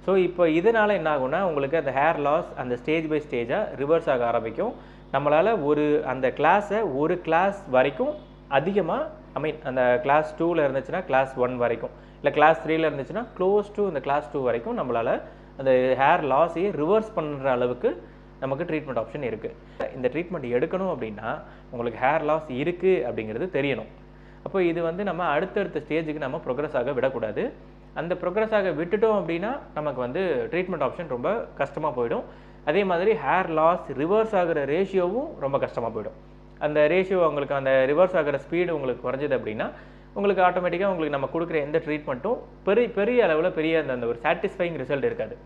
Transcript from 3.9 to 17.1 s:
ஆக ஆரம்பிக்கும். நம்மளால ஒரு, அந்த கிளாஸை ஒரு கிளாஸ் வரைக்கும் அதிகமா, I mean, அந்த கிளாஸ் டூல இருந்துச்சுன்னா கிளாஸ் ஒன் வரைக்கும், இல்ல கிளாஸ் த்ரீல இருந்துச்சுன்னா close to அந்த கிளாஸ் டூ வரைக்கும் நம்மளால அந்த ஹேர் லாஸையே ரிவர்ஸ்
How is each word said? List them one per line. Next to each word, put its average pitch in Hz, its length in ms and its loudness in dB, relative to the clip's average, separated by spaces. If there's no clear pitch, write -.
ஆக 123 160 2
ஆரம்பிக்கும். 117 480 -2
நம்மளால 156 500 2
ஒரு, 147 420 2
அந்த 131 220 -2
கிளாஸை 175 680 2
ஒரு 160 260 0
கிளாஸ் 175 480 0
வரைக்கும் 139 440 2
அதிகமா, 190 600 0
I 135 80 -4
mean, 151 220 -4
அந்த 127 380 2
கிளாஸ் 147 380 2
டூல 165 260 2
இருந்துச்சுன்னா 135 400 -4
கிளாஸ் 131 300 0
ஒன் 123 220 0
வரைக்கும், 120 320 -2
இல்ல 143 160 0
கிளாஸ் 156 360 4
த்ரீல 160 220 2
இருந்துச்சுன்னா 151 360 -6
close 202 360 0
to 202 140 -2
அந்த 151 120 -4
கிளாஸ் 143 320 -2
டூ 143 120 -4
வரைக்கும் 123 340 -2
நம்மளால 123 440 0
அந்த 131 140 2
ஹேர் 160 320 4
லாஸையே 165 400 2
ரிவர்ஸ் 214 340 0